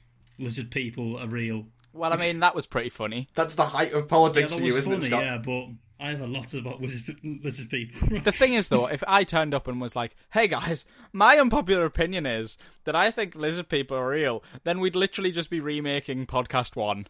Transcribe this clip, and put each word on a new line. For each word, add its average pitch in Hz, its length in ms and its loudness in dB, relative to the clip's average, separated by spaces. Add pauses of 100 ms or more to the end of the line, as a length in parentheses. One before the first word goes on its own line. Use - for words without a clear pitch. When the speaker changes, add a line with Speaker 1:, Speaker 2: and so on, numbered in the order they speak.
(380)
Speaker 1:
lizard 120 320 -6
people 120 480 -6
are 123 80 -10
real." 113 400 -4 (260)
Speaker 2:
Well, 165 200 -2
I 165 40 2
mean, 170 240 0
that 175 140 4
was 160 120 -4
pretty 123 220 -2
funny. 113 460 -6
Speaker 3:
That's 160 220 -2
the 151 100 4
height 147 260 0
of 147 160 -2
politics 156 440 6
Speaker 1:
Yeah, 170 60 -2
that 170 40 -2
Speaker 3:
for - 60 0
you, 123 60 2
Speaker 1:
was 135 120 0
Speaker 3:
isn't 196 60 0
Speaker 1:
funny, 190 120 -2
Speaker 3:
it, 127 40 0
Scott? 120 160 2
Speaker 1:
yeah, 127 140 -6
but 127 280 -6 (360)
I 143 80 -6
have 147 120 -6
a 127 40 -6
lot 123 280 -8
about 123 260 -8
wizard, 127 420 -8
lizard 139 460 -8
people. 127 500 0
<laughs> 143 40 -6
Speaker 2:
The 202 100 4
thing 262 220 4
is, 214 140 2
though, 127 180 4
if 147 200 -4
I 196 180 6
turned 156 280 0
up 131 160 -2
and 123 120 -4
was 123 160 -6
like, 117 200 -6 (160)
"Hey, 214 160 4
guys, 160 380 -4 (260)
my 220 260 8
unpopular 196 460 4
opinion 170 400 0
is 113 320 -4 (280)
that 151 120 0
I 196 140 4
think 214 240 -4
lizard 160 340 -4
people 135 300 -2
are 127 100 -2
real," 135 340 0 (220)
then 175 160 0
we'd 185 160 0
literally 190 360 0
just 165 180 -6
be 170 100 -2
remaking 143 680 -4
podcast 127 500 -2
one. 104 340 -2